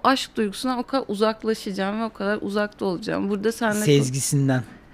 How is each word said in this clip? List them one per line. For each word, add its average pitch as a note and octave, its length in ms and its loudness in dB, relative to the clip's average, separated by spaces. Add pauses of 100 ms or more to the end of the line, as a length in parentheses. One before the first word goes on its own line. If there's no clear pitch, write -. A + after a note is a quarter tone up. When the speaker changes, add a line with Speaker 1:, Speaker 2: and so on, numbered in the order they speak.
Speaker 1:
aşk - 320 2
duygusuna A#3 420 -2
o B3 40 -2
kadar C4 260 -2
uzaklaşacağım G#3+ 920 -2
ve A3+ 40 -2
o A3 80 -6
kadar G3+ 300 -2
uzakta G#3 420 -4
olacağım. F#3+ 460 -2
Burada G#3 220 0
seninle G#3+ 320 0
Speaker 2:
Sezgisinden. C3+ 800 4 (320)